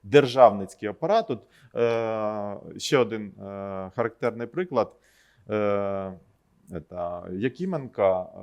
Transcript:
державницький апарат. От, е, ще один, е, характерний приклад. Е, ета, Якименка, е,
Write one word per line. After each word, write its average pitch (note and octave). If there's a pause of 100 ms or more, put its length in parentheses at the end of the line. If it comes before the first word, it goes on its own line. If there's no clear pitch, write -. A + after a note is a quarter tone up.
державницький A2
апарат. G3
От, A#2 (340)
е, G#2+
ще C#3
один, A2
е, F#2+ (640)
характерний A#2
приклад. D3 (580)
Е, G2+ (600)
ета, F2
Якименка, A#2+
е, - (160)